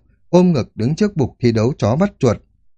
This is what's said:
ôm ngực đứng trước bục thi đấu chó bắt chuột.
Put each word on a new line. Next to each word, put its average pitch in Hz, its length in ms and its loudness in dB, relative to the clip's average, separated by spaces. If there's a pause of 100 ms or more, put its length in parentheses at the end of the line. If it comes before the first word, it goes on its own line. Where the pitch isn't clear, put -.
(300)
ôm 180 240 4
ngực 117 220 -4
đứng 123 200 -4
trước 208 200 -2
bục 127 240 -4
thi 120 120 0
đấu 113 260 0
chó 110 180 -2
bắt 196 240 -2
chuột. 113 180 0 (400)